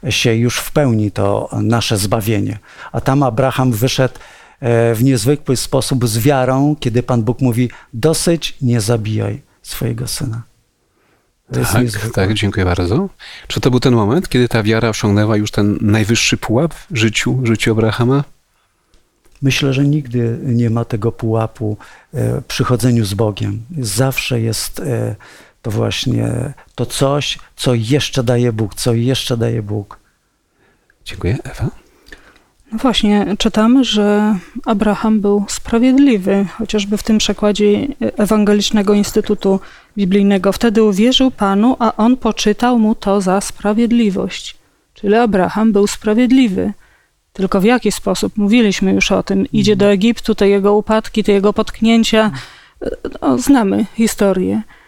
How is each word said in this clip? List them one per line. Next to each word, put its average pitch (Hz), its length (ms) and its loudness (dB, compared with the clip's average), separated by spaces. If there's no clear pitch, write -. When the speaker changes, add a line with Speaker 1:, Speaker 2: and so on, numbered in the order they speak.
Speaker 1:
się 113 260 0
już 117 240 0
w - 120 -10
pełni 113 400 0
to 104 380 -2
nasze 113 360 0
zbawienie. 104 640 -2
A 120 100 -4
tam 139 220 2
Abraham 127 480 0
wyszedł, 123 420 0
e, 117 360 2
w 113 80 0
niezwykły 131 540 0
sposób 127 500 -2
z 110 120 -2
wiarą, 135 600 2
kiedy 120 240 -2
Pan 120 200 0
Bóg 113 180 -2
mówi: 123 280 0
„Dosyć, 160 680 0
nie 120 200 2
zabijaj 107 600 -2
swojego 117 460 -6
syna”. 117 340 -6
To 123 60 -2
jest 123 120 0
Speaker 2:
Tak, - 120 2
Speaker 1:
niezwykłe. 107 280 -4
Speaker 2:
tak, 98 220 0
dziękuję 101 320 -2
bardzo. 92 440 0
Czy - 140 -6
to 135 100 2
był 123 80 2
ten 127 160 2
moment, 113 340 0
kiedy 123 180 2
ta 113 160 0
wiara 113 260 2
osiągnęła 107 480 2
już 107 140 -2
ten 104 300 0
najwyższy 110 560 2
pułap 139 360 -2
w - 60 -6
życiu, 110 400 0
w 131 100 -2
życiu 113 240 0
Abrahama? 117 520 2
Speaker 1:
Myślę, 135 320 0
że 139 120 2
nigdy 123 580 -2
nie 120 260 0
ma 117 160 0
tego 113 260 -2
pułapu, 110 680 -2
e, 120 340 -2
przy - 160 -4
chodzeniu 120 420 0
z 98 80 -6
Bogiem. 107 500 -2
Zawsze 123 600 -2
jest, - 380 -6
e, 113 360 -4
to 113 100 -6
właśnie 113 580 -2
to 123 100 -4
coś, 139 540 -2
co - 180 0
jeszcze 120 500 0
daje 120 300 2
Bóg, 110 220 -4
co - 180 -2
jeszcze 123 440 -2
daje 117 240 -2
Bóg. 104 380 -8
Speaker 2:
Dziękuję. - 380 -4
Ewa? - 260 -8
Speaker 3:
No 220 60 -8
właśnie, 208 600 0
czytamy, 233 460 2
że 208 520 2
Abraham 214 560 0
był 202 260 0
sprawiedliwy, 226 960 2
chociażby 208 400 -2
w - 60 -6
tym 220 140 2
przekładzie 208 720 0
Ewangelicznego 208 760 2
Instytutu 202 640 0
Biblijnego. 196 540 2
„Wtedy 220 320 2
uwierzył 233 480 2
Panu, 208 480 2
a 226 160 0
On 240 220 2
poczytał 233 640 0
mu 214 160 2
to 202 260 0
za 185 200 0
sprawiedliwość”. 208 1160 -2
Czyli 208 220 0
Abraham 208 560 2
był 202 160 2
sprawiedliwy. 214 840 2
Tylko 190 280 0
w - 20 2
jaki 226 280 2
sposób? 190 460 -4
Mówiliśmy 202 560 2
już 190 180 0
o - 120 0
tym. 190 280 0
Idzie 208 220 2
Speaker 1:
Mhm. 202 40 2
Speaker 3:
do 208 40 4
Egiptu, 214 420 0
te 196 140 2
jego 202 260 2
upadki, 214 480 0
te 208 80 2
jego 202 220 2
potknięcia. 226 720 2
Speaker 1:
Mhm. 143 180 -2
Speaker 3:
No, 262 160 2
znamy 220 480 2
historię. 196 680 0